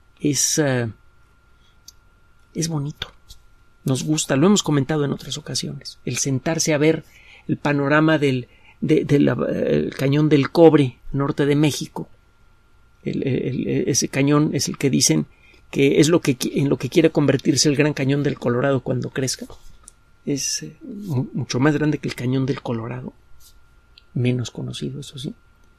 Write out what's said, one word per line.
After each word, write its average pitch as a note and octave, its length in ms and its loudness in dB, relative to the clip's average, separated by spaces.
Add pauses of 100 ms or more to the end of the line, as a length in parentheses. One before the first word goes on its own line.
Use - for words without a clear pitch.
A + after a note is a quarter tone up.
(200)
es, D3 400 0
eh, B2+ 280 0 (1700)
es E3 140 -4
bonito. D3 400 -8 (760)
Nos C3+ 200 -2
gusta, D#3 320 0
lo D3 100 4
hemos G3+ 160 4
comentado D3 420 0
en C#3 80 -2
otras - 240 -10
ocasiones, - 680 -10
el B2 140 -6
sentarse D#3 540 -2
a D3 60 2
ver D#3 260 2 (440)
el D3+ 80 0
panorama D3+ 640 2
del, C3 280 0 (340)
de, D#3 240 4
de C#3+ 140 4
la, C#3+ 140 4
el - 640 0
cañón D3 320 2
del C#3+ 240 2
Cobre, D3+ 480 6 (100)
norte C#3 360 -2
de C#3+ 100 2
México. D#3 520 -2 (920)
El, - 240 -4
el, B2+ 400 -4
el, C3+ 220 -2
ese C#3 180 2
cañón D3 460 2
es - 160 -4
el - 100 -8
que C#3 120 0
dicen D3 360 2 (460)
que C#3+ 280 2
es D3 80 6
lo F3 120 4
que C3+ 180 0
qui-, - 160 -4
en C#3+ 140 0
lo C#3+ 80 2
que C3 140 -6
quiere D#3+ 200 4
convertirse C#3+ 580 2
el C#3+ 80 2
Gran D3 180 2
Cañón C#3 280 0
del C#3 160 -2
Colorado B2+ 440 0
cuando B2 280 -4
crezca. C3+ 360 -6 (800)
Es, C#3 360 -4
eh, D#3 200 -16
mu-, G3 500 -6
mucho - 260 -4
más C#3+ 160 4
grande D3+ 240 0
que C#3+ 100 -6
el - 60 -10
Cañón C3 320 -2
del C#3 140 -4
Colorado. B2 540 -10 (960)
Menos B2 380 -2
conocido, C3 500 -10
eso C3 180 -16
sí. B2 160 -10 (440)